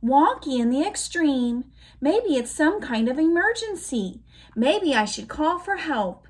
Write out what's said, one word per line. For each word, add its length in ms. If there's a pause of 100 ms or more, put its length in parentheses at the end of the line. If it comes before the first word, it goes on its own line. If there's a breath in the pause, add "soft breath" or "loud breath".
Wonky 580
in 100
the 160
extreme. 760 (360 soft breath)
Maybe 360
it's 160
some 280
kind 280
of 100
emergency. 1040 (320 soft breath)
Maybe 400
I 100
should 240
call 300
for 180
help. 540